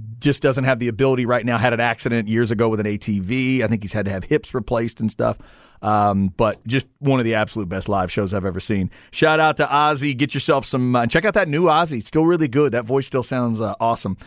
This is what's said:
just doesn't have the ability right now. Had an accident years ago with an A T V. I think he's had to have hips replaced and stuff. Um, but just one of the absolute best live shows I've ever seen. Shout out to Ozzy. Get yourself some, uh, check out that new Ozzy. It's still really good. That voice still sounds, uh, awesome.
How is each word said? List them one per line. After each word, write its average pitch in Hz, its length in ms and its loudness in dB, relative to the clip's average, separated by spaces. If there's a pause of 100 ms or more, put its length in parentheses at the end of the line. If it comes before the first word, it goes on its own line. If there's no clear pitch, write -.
(180)
just 143 240 0
doesn't 135 220 2
have 131 160 2
the 120 80 -2
ability 127 360 2
right 120 220 0
now. 120 120 2
Had 123 140 2
an 117 80 0
accident 117 480 0
years 110 220 2
ago 113 180 2
with 110 120 0
an 104 60 -2
A 104 120 -2
T 104 220 -2
V. 127 420 0
I 110 60 0
think 107 140 0
he's 101 120 -8
had 104 100 -2
to 98 60 -4
have 95 140 -6
hips - 280 -10
replaced 117 480 -4
and 110 100 -2
stuff. 117 280 -2 (420)
Um, 104 560 2
but 107 300 0
just 123 220 -2 (100)
one 135 220 2
of 117 40 0
the 113 120 0
absolute 107 320 -2
best 95 200 -6
live 95 220 0
shows 98 240 -2
I've 95 100 -2
ever 95 160 -4
seen. 95 300 -2 (220)
Shout 156 260 2
out 156 200 4
to 147 80 2
Ozzy. 143 500 0
Get 131 180 -2
yourself 139 320 0
some, 123 300 0
uh, 120 100 2
check 165 180 0
out 208 100 0
that 190 140 2
new 156 180 0
Ozzy. 156 320 2
It's 101 100 -10
still 160 180 2
really 165 220 2
good. 135 240 2
That 117 120 -2
voice 135 220 0
still 131 160 -2
sounds, 120 380 -2
uh, 104 180 -4
awesome. 113 380 -2 (100)